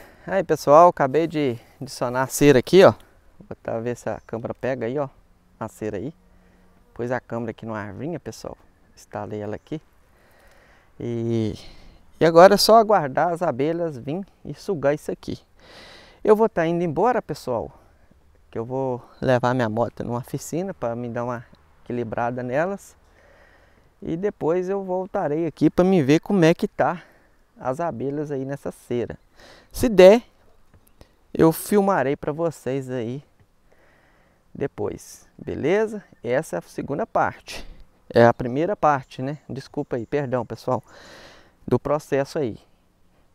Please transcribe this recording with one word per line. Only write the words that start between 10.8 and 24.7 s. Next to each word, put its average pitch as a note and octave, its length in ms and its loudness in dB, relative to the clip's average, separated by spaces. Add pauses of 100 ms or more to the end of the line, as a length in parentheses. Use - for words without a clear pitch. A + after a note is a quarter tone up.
E... A#2 560 -4 (640)
e - 60 2
agora E3+ 300 8
é - 20 6
só G#3+ 200 6
aguardar F3 560 2
as E3 100 -6
abelhas D#3+ 540 -2
vir C#3 300 -8 (180)
e - 100 -12
sugar D3 400 -2
isso - 160 -8
aqui. - 280 -10 (840)
Eu G#3+ 120 4
vou G#3+ 140 2
tá E3 180 -2
indo E3+ 160 -2
embora, F#3+ 400 0
pessoal, A#2 480 -6 (800)
que - 80 -10
eu A2+ 60 -6
vou B2+ 380 -6 (180)
levar B2+ 340 0
minha A#2+ 140 0
moto A2 360 -4
numa A#2 140 -6
oficina D#3+ 560 -10
pra A#2 220 -6
me A#2+ 120 -10
dar A#2+ 160 -6
uma A#2+ 200 -8 (400)
equilibrada A#2+ 580 -6
nelas. D#3 540 -6 (1080)
E D#3+ 140 -6
depois F3+ 520 -2
eu G3 160 -4